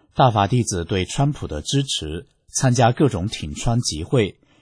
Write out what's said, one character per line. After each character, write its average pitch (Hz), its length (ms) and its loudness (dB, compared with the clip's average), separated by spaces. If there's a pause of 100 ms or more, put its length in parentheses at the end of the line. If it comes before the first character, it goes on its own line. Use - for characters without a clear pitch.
(160)
大 127 160 6
法 104 160 2
弟 123 160 2
子 87 220 -4
对 95 180 0
川 139 300 0
普 95 140 -10
的 76 140 -6
支 139 220 -2
持， 82 440 -8 (200)
参 - 260 0
加 120 200 4
各 143 160 2
种 92 180 -4
挺 76 260 -8
川 120 280 0
集 - 240 -6
会， 107 340 0 (220)